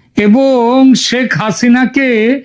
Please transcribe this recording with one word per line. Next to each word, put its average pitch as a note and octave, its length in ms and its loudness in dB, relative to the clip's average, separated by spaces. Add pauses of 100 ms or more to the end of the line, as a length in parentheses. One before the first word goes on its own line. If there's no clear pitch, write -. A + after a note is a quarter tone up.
(180)
এবং A#3+ 520 2 (380)
শেখ B3 220 -4 (120)
হাসিনাকে B3 680 -2 (360)